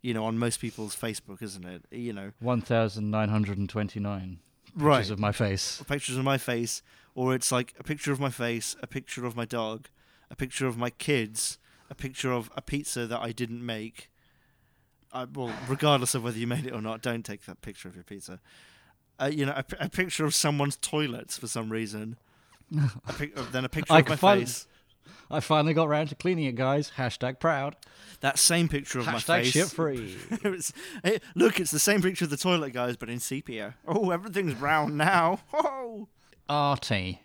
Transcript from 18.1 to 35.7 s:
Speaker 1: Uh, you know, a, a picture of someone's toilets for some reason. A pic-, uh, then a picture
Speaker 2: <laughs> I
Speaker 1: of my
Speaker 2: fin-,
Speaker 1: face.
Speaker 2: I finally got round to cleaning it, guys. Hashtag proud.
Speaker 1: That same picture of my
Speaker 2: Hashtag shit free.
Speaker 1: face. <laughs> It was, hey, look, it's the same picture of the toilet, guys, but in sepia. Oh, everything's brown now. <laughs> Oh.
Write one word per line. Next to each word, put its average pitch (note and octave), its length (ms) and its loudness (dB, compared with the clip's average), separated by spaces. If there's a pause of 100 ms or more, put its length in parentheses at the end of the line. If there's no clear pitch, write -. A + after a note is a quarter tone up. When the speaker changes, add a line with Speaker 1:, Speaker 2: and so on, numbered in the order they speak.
Speaker 1:
Uh, C#3 140 0
you C#3+ 140 0
know, C#3+ 80 -2
a, C#3 100 -4 (200)
a - 40 -4
picture E3+ 360 -2
of D3 100 0
someone's C#3+ 420 2
toilets C3+ 640 -4
for A#2+ 80 -10
some A2 240 -4
reason. A2 460 -6 (920)
A - 60 -6
pic-, D3 240 -6
uh, C3 140 -6
then B2+ 140 0
a B2+ 40 -2
picture - 240 2
Speaker 2:
<laughs> - 0 -
I D#3+ 60 12
Speaker 1:
of D3+ 100 6
my D#3 60 2
Speaker 2:
fin-, G3 260 6
Speaker 1:
face. - 260 -6 (640)
Speaker 2:
I D3+ 80 0
finally D#3 340 4
got D#3+ 160 4
round D3+ 200 2
to D3 60 -10
cleaning E3+ 300 0
it, B2 100 -2
guys. C3+ 420 0
Hashtag B2+ 420 -2
proud. D3 380 0 (420)
Speaker 1:
That C3+ 180 0
same E3+ 300 6
picture C#3+ 320 -2
of A#2+ 60 0
my D#3 80 0
Speaker 2:
Hashtag A#2+ 320 2
shit D3 240 4
free. B2+ 460 -2
Speaker 1:
face. G#3+ 240 -8
<laughs> - 40 -14
It G#3 60 2
was, F#3 240 -4 (300)
hey, G3+ 160 2 (160)
look, G3 260 6
it's D#3 100 0
the D3+ 80 2
same G3+ 220 6
picture F3+ 240 2
of C#3+ 60 -2
the C#3+ 60 -2
toilet, D#3+ 360 2
guys, B2 240 0
but A2+ 120 -10
in A#2+ 100 -6
sepia. A#2 560 -6 (120)
Oh, F#3 240 2
everything's F3+ 420 0
brown D3 440 2
now. E3+ 480 4
<laughs> - 80 -12
Oh. C4 540 -2 (420)